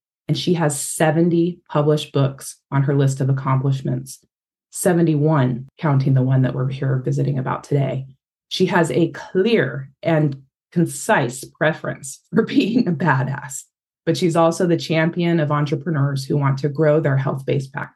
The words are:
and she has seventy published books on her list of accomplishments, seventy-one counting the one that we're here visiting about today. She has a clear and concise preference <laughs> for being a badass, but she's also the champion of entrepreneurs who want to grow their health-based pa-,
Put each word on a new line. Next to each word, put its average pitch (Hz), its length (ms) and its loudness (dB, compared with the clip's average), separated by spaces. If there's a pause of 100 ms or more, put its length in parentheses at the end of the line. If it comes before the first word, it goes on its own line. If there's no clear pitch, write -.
(280)
and 147 80 0
she - 180 0
has 151 260 0
seventy 170 880 0
published 151 440 0
books 135 440 -2 (140)
on 139 120 2
her 139 120 0
list 139 260 2
of 135 80 0
accomplishments, 135 960 -2 (460)
seventy-one 156 1000 2 (100)
counting 135 360 2
the 127 80 2
one 131 200 2
that 127 120 0
we're 131 160 -4
here 131 340 -4
visiting 139 340 -2
about - 260 -4
today. 135 420 -2 (420)
She - 180 0
has 170 240 2
a 160 200 0
clear 185 800 -2 (120)
and 151 400 0 (300)
concise 147 720 0
preference - 840 -4
<laughs> - 80 -6
for 226 100 4
being - 440 0
a - 40 2
badass, 135 680 -2 (440)
but 165 100 0
she's 170 200 0
also 165 300 2
the 170 100 2
champion 170 640 0
of 147 120 0
entrepreneurs 143 720 -2
who 151 120 -2
want 139 220 0
to 151 100 -2
grow 151 320 2
their 143 160 0
health-based 135 560 -4
pa-, - 240 -10